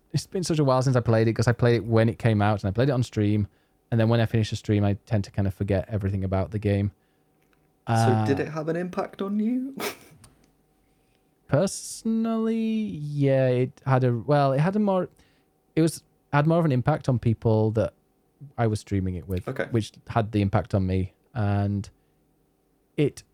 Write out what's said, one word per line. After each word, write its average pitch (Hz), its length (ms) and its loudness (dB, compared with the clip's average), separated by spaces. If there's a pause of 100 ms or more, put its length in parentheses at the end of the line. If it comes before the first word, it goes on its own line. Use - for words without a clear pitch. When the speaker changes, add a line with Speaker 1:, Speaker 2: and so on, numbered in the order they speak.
(140)
Speaker 1:
it's 151 140 -2
been 190 160 -4
such 156 160 0
a 151 40 2
while 131 200 4
since 131 120 2
I 123 60 4
played 113 260 4
it 113 60 2
'cause 113 140 0
I 120 60 4
played 120 240 4
it 98 80 -4
when 113 220 4
it - 120 -2
came 110 220 2
out 104 220 2
and 101 60 -2
I - 20 0
played 127 180 0
it - 40 2
on 127 80 0
stream. 104 460 0 (440)
And 113 80 2
then 110 80 4
when 117 140 4
I 110 40 4
finish 110 280 0
a - 20 -2
stream, 104 300 0
I 101 80 2 (120)
tend 101 200 -2
to - 60 -16
kind 101 180 -2
of - 40 -4
forget 98 360 -2
everything 101 340 -2
about 95 280 -2
the 107 80 -6
game. 101 320 0 (960)
Speaker 2:
So 113 360 2
did 139 140 0
Speaker 1:
Uh, 151 40 -4
Speaker 2:
it - 60 -6
have 156 200 -6
an 165 80 -2
impact 180 440 -8
on 202 160 -4
you? 254 400 -4
<laughs> - 80 -10 (1600)
Speaker 1:
Personally, 226 1080 -2
yeah, 147 920 0
it 127 360 -2
had 127 200 2
a, 123 80 2
well, 139 400 0
it 135 60 0
had 185 160 0
a 214 40 2
more, 190 300 0 (640)
it 156 60 2
was, 160 200 0 (300)
had 147 160 2
more 165 120 4
of 165 60 2
an 143 60 2
impact 127 380 0
on 127 100 2
people 110 520 2
that 107 220 -2 (640)
I 120 100 0
was 107 120 -2
streaming 95 360 -4
it 78 120 -12
with, 110 220 -6
Speaker 2:
Okay. 131 220 -4
Speaker 1:
which 110 200 -2 (160)
had 110 240 -2
the 104 100 2
impact 98 320 0
on 98 140 0
me. 92 260 -2 (200)
And 101 560 -2 (1080)
it, - 280 -2 (100)